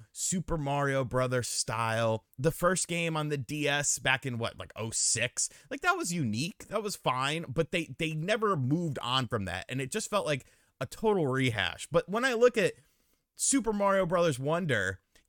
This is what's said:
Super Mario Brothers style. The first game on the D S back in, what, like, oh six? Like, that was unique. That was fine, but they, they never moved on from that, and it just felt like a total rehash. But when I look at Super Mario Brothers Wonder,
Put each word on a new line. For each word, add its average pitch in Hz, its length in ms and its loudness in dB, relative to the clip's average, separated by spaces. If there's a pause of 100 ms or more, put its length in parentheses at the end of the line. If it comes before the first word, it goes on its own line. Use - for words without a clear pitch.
(140)
Super - 440 -2
Mario 139 460 0
Brothers 127 460 0
style. 113 760 0 (160)
The 147 120 2
first 175 360 0
game 170 300 -2
on 151 100 -2
the 147 100 -2
D 143 300 -4
S 143 320 0
back 131 260 2
in, 123 120 -4
what, 113 200 -4
like, 90 200 -12
oh 113 140 -6
six? - 580 0 (200)
Like, 277 120 -8
that 359 160 2
was 202 160 -4
unique. 139 560 -2
That 214 120 -2
was 202 140 -6
fine, 139 540 -2
but 156 220 -2
they, 170 260 -4
they 160 160 -2
never 202 420 0
moved 147 460 0
on 127 260 0
from 107 180 -2
that, 90 220 -6
and 131 140 -4
it 135 100 -6
just 220 180 -4
felt 202 160 0
like 143 200 -2 (340)
a 135 60 -4
total 196 420 0
rehash. 117 640 0
But 165 160 2
when 220 160 -2
I 254 120 2
look 240 220 6
at 185 160 2 (640)
Super 226 380 2
Mario 196 320 4
Brothers 170 340 2
Wonder, 135 640 0 (280)